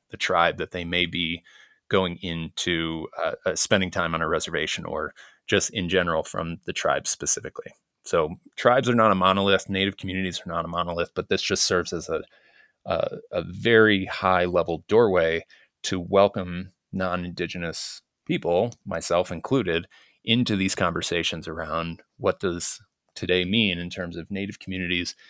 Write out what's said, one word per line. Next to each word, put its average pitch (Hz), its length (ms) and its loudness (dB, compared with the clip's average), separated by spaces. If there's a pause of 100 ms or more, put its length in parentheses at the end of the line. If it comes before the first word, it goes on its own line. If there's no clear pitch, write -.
(100)
the - 60 -14
tribe 85 420 2
that 80 120 -6
they 87 140 -6
may 87 220 0
be 85 360 -4 (460)
going 92 280 2
into, 82 920 -4 (160)
uh, 80 80 -2 (140)
uh, 85 80 0
spending 95 360 2
time 85 240 -2
on 82 80 0
a 80 60 0
reservation 80 560 -2
or 76 300 -6 (320)
just - 240 2
in 90 180 -4
general 85 340 2
from 85 440 -6
the - 60 -8
tribe 71 340 0
specifically. - 680 -4 (320)
So 82 320 0 (200)
tribes 123 320 4
are 120 60 2
not 110 180 6
a - 20 6
monolith, 95 540 4
native 98 280 0
communities 92 480 -4
are 87 60 -8
not 85 140 -2
a 85 40 -8
monolith, 85 460 -2
but - 140 -4
this 95 140 0
just - 220 0
serves 87 280 0
as 85 160 -6
a, 80 140 -2 (640)
a, - 320 -2 (140)
a 87 100 -2
very 101 640 4
high 92 380 2
level 85 440 0
doorway 90 560 4 (400)
to 95 160 -2
welcome 92 720 2 (200)
non-Indigenous 87 1120 -4 (240)
people, 110 460 0 (120)
myself 87 460 -2
included, 87 560 -2 (380)
into 113 320 2
these 95 180 2
conversations 85 720 -2
around 82 540 -6 (160)
what 101 220 0
does 87 400 -2 (340)
today 90 300 0
mean 98 340 0
in 87 120 -6
terms 87 260 -8
of 82 140 -12
native 98 280 -8
communities 90 560 -4 (160)